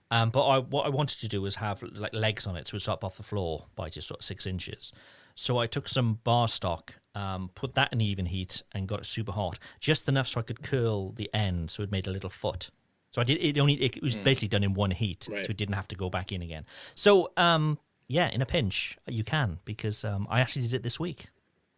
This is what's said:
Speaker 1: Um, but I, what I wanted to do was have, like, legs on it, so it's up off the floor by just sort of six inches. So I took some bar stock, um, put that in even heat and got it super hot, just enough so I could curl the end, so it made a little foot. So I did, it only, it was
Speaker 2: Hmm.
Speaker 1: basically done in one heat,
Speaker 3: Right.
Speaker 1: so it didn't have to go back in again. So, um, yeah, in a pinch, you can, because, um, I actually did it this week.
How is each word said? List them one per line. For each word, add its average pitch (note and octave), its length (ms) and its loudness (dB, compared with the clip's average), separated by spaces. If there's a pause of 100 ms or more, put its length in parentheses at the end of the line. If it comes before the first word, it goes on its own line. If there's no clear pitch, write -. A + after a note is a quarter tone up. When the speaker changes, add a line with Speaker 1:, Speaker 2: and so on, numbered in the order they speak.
(100)
Speaker 1:
Um, A#2 200 4
but B2 160 4
I, C3+ 120 6
what C3 280 0
I - 20 0
wanted C#3+ 320 0
to A2 80 -6
do G#2 140 -2
was G2 140 -4
have, G#2 260 -4
like, - 320 -8
legs A2 320 0
on F#2 100 -4
it, D2+ 120 -8
so - 80 -6
it's G2+ 120 -2
up G2+ 160 -2
off F#2+ 120 -6
the - 60 -14
floor F2 440 -2 (100)
by F2+ 140 -6
just - 180 -10
sort - 120 -10
of - 40 -6
six - 220 -6
inches. - 460 -6 (420)
So - 240 0
I A#2 80 2
took C3+ 220 -4
some A#2 360 2
bar A#2+ 240 6
stock, - 500 -4 (160)
um, F#2+ 400 -6
put B2 200 -6
that C#3 180 2
in A2+ 80 0
even G2 260 0
heat F#2 360 -4 (100)
and F#2+ 160 -4
got G#2 120 -4
it - 60 -8
super G#2 260 -4
hot, F#2 260 -4 (220)
just - 280 2
enough C3+ 200 2
so - 120 -2
I A2+ 40 -4
could - 180 -8
curl A2+ 500 0
the G#2+ 220 -8
end, F2+ 360 0
so - 120 -4
it G2+ 100 -4
made F#2+ 140 0
a F#2+ 40 -2
little F#2 200 -4
foot. - 400 -4 (400)
So - 100 0
I A#2+ 40 4
did, C3+ 180 4
it D3 160 2
only, C#3+ 160 6
it C#3 280 0
was B2+ 120 0
Speaker 2:
Hmm. G#2 80 -6
Speaker 1:
basically A#2+ 260 4
done G2+ 160 4
in G2 100 2
one G2 180 2
heat, F#2+ 380 -4
Speaker 3:
Right. G2+ 140 -4
Speaker 1:
so F2+ 60 -4
it G#2 80 -4
didn't G2+ 160 -2
have G2 140 -4
to G2+ 80 -8
go F#2+ 120 -4
back F2+ 240 -4
in F#2 80 -4
again. E2 240 -10 (300)
So, - 420 6
um, D#3+ 420 4 (300)
yeah, D#3 220 2
in - 100 0
a C3+ 60 2
pinch, - 500 0 (120)
you A2 160 -2
can, A2+ 420 0
because, G#2 400 -4
um, G2+ 240 -2
I A#2 100 4
actually B2+ 220 0
did A#2 120 0
it B2+ 80 -4
this B2 160 -4
week. E3+ 280 -6 (520)